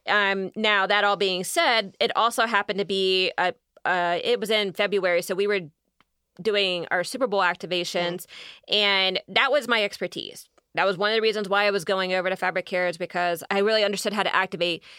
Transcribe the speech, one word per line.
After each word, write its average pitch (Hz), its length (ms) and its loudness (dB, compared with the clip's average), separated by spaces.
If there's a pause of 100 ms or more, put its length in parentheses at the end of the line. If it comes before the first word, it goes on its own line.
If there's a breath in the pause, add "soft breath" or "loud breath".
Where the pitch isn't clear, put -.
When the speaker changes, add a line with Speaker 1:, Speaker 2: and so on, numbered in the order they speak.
Speaker 1:
Um, 196 480 2
now, 214 320 2
that 202 160 2
all 202 140 2
being 185 260 0
said, 226 560 0
it - 180 0
also 226 300 2
happened 202 320 0
to 202 60 0
be, 190 540 0
a, 180 160 0 (300)
uh, 175 380 0
it 240 160 0
was 202 120 -6
in 208 220 0
February, 185 500 2
so 190 120 -4
we 202 140 0
were 202 140 0 (800)
doing 185 520 0
our 180 100 0
Super 254 240 -4
Bowl 196 140 0
activations, 175 840 -2 (440 loud breath)
Speaker 2:
Mm. - 40 0
Speaker 1:
and 196 520 2
that 226 240 2
was 269 160 2
my 226 160 2
expertise. - 640 -8 (280)
That 175 100 2
was 190 100 0
one 202 140 0
of 226 60 0
the 220 60 2
reasons 214 260 0
why 202 180 2
I 202 60 2
was 190 120 -2
going 185 300 0
over 185 160 0
to 190 60 -2
Fabricare 180 520 -2
is 170 100 -6
because 175 520 -2
I 196 80 2
really 214 240 2
understood 202 300 -2
how 208 100 -2
to 185 100 0
activate 175 520 0 (140 loud breath)